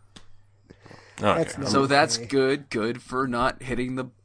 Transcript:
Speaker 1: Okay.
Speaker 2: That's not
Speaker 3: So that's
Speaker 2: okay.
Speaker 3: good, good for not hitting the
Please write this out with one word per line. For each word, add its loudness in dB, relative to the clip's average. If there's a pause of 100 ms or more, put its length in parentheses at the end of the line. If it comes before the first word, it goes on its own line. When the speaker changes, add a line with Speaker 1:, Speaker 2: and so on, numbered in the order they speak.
(1200)
Speaker 1:
Okay. 4
Speaker 2:
That's -6
not -4
Speaker 3:
So 4
that's 4
Speaker 2:
okay. -10
Speaker 3:
good, 2
good -2
for -4
not -2
hitting -4
the -4 (200)